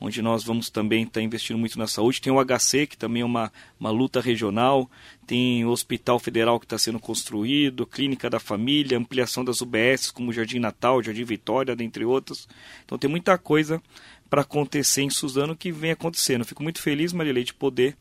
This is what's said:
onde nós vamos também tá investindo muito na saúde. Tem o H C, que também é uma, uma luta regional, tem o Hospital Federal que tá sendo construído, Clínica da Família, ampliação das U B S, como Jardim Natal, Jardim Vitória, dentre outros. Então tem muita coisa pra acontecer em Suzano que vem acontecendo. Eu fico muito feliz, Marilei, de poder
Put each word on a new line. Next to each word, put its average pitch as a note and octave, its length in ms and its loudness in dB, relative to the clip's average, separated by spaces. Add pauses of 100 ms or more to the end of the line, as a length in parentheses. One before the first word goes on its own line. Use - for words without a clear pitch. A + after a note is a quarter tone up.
onde G#2+ 220 -6
nós A2+ 200 0
vamos A2+ 280 -4
também A2+ 360 2
tá A2+ 140 -4
investindo A2+ 380 -4
muito A2+ 200 -2
na A2+ 80 -2
saúde. A#2 340 2
Tem C3+ 120 0
o C3+ 80 6
H C3 180 2
C, C#3 280 2
que - 100 -10
também A#2 240 -4
é A#2+ 60 0
uma, A#2 260 -2 (260)
uma A2 120 -4
luta B2 320 2
regional, A#2+ 680 2 (360)
tem B2 380 2
o A#2 40 0
Hospital A#2+ 500 0
Federal A#2 400 2
que - 80 -18
tá A2 120 -6
sendo A2+ 200 -2
construído, A#2+ 880 -2
Clínica C3 440 -2
da A2+ 100 0
Família, C3 580 0
ampliação B2+ 460 -2
das B2 160 -2
U B2 60 -4
B A#2 120 0
S, B2+ 340 2
como B2 200 -4
Jardim A#2 280 -2
Natal, A#2+ 420 2
Jardim A2 220 -6
Vitória, A#2 520 -2
dentre A2+ 300 -6
outros. C3 420 -2 (380)
Então B2+ 100 -6
tem C#3 120 0
muita F3 280 2
coisa D#3 440 2 (480)
pra C#3+ 120 2
acontecer C#3+ 600 0
em C#3 80 0
Suzano C#3+ 440 0
que F3 160 -8
vem D#3+ 220 -2
acontecendo. D#3 480 0
Eu A2+ 60 -4
fico - 140 -12
muito D#3+ 220 -6
feliz, D#3 300 0
Marilei, D3 320 0
de - 100 -8
poder C3 460 2